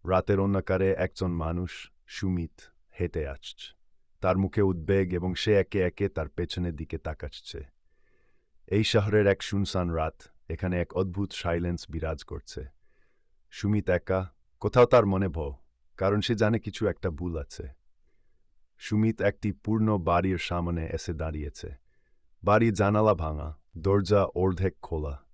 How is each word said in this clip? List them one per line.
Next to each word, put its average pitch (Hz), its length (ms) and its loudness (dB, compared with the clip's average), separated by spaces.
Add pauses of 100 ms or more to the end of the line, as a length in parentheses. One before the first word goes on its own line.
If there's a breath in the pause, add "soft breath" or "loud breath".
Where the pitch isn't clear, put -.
রাতের 92 340 2
অন্ধকারে 95 540 2
একজন 90 380 -2
মানুষ, 85 600 -6 (160)
সুমিত, 90 440 -4 (480)
হেঁটে 80 280 -2
আসছে। - 460 -14 (480)
তার 92 160 2
মুখে 95 240 0
উদ্বেগ 92 520 2
এবং 90 220 -2
সে 107 200 2
একে 95 280 2
একে 92 260 -2
তার 80 200 -6
পেছনের 87 460 -4
দিকে 80 220 -8
তাকাচ্ছে। - 640 -12 (1040)
এই 104 160 2
শহরের 104 440 4
এক 98 160 4
শুনশান 95 460 -2
রাত, 80 320 -4 (280)
এখানে 90 320 -2
এক - 120 -4
অদ্ভুত 92 380 -2
সাইলেন্স 87 580 -4
বিরাজ 80 340 -6
করছে। - 420 -12 (840)
সুমিত 104 400 -2
একা, 92 440 0 (260)
কোথাও 120 260 6
তার 117 200 6
মনে 95 220 2
ভয়, 73 260 -6 (440)
কারণ 101 240 2
সে 120 140 0
জানে 107 240 2
কিছু 107 280 -4
একটা 87 220 -2
ভুল 82 280 -6
আছে। - 300 -12 (1080)
সুমিত 110 440 0
একটি 101 300 0
পূর্ণ 107 460 0
বাড়ির 90 400 2
সামনে 85 500 -4
এসে 85 260 -6
দাঁড়িয়েছে। 76 560 -8 (720)
বাড়ির 107 300 4
জানালা 104 400 4
ভাঙা, 78 400 -4 (240)
দরজা 98 460 4
অর্ধেক 92 580 0
খোলা। 71 420 -6 (100)